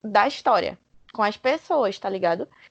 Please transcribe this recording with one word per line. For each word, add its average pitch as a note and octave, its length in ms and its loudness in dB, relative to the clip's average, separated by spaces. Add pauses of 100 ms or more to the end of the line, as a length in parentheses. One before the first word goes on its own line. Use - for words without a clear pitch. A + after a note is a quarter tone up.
da G#3+ 240 2
história, G#3+ 520 0 (340)
com A3+ 80 -4
as G#3 160 0
pessoas, C4 600 -2
tá G3 100 -6
ligado? F#3+ 380 -2 (240)